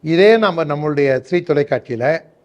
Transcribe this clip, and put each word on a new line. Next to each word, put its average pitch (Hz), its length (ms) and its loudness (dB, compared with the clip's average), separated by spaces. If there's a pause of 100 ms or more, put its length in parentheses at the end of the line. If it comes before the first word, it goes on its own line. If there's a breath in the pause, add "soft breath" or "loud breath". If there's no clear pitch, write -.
இதே 180 340 4
நாம 180 280 -2
நம்மளுடைய 147 560 -2
ஸ்ரீ 175 180 -4
தொலைக்காட்சியில 143 800 -2 (240)